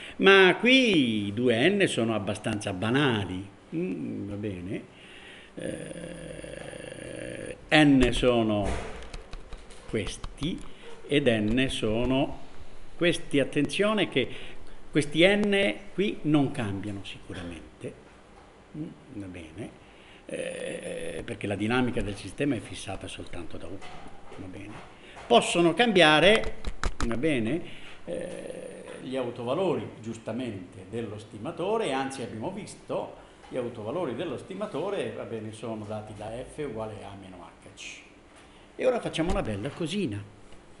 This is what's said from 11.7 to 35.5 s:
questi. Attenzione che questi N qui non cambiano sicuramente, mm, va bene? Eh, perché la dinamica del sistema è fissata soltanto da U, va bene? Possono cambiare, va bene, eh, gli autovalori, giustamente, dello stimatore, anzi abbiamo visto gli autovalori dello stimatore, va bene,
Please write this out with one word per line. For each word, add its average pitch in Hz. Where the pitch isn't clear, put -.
questi. 160
Attenzione 160
che 123
questi 156
N 202
qui -
non 147
cambiano 98
sicuramente, 87
mm, 151
va 101
bene? 87
Eh, -
perché -
la 101
dinamica 117
del 101
sistema 135
è 104
fissata 95
soltanto -
da 90
U, 85
va -
bene? 98
Possono 175
cambiare, 180
va 117
bene, 139
eh, -
gli 131
autovalori, 123
giustamente, 110
dello 107
stimatore, 165
anzi 131
abbiamo 113
visto -
gli 143
autovalori 120
dello 139
stimatore, 180
va 127
bene, 110